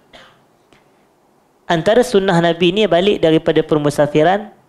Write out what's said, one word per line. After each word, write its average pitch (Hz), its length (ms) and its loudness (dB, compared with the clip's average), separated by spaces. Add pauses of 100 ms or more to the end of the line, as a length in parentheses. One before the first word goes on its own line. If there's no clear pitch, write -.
(1700)
antara 208 400 0
sunnah 196 340 0
Nabi 170 320 0
ni 214 140 0
balik 190 340 0
daripada 160 460 0
permusafiran, 151 880 -2 (160)